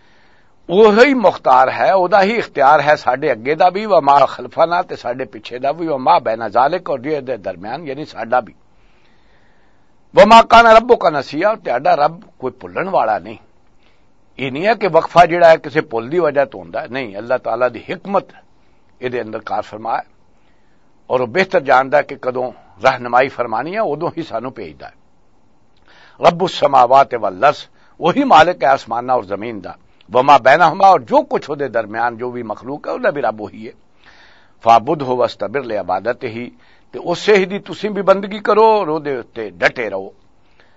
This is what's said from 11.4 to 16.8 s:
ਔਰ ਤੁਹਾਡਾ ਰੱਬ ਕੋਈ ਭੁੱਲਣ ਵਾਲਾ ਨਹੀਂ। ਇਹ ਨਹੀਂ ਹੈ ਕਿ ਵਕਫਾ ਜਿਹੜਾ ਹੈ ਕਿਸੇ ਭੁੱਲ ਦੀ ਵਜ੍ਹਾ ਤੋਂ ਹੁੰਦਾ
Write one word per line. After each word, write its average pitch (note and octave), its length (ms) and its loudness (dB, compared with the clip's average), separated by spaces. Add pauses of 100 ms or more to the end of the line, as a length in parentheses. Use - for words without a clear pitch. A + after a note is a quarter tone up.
ਔਰ A3 40 -4
ਤੁਹਾਡਾ E3 400 -2
ਰੱਬ D#3 260 -2 (180)
ਕੋਈ B2+ 120 -8
ਭੁੱਲਣ A#2 380 -10
ਵਾਲਾ A2 300 0
ਨਹੀਂ। G2+ 180 -16 (1000)
ਇਹ C3 120 -8
ਨਹੀਂ D3+ 160 -6
ਹੈ A3+ 60 2
ਕਿ G#3+ 140 -4
ਵਕਫਾ E3 380 4
ਜਿਹੜਾ E3+ 240 4
ਹੈ D#3+ 80 6
ਕਿਸੇ D3 240 -4
ਭੁੱਲ A2+ 280 -6
ਦੀ E3+ 100 -2
ਵਜ੍ਹਾ C#3+ 260 0
ਤੋਂ G#2 140 -12
ਹੁੰਦਾ F2 220 -10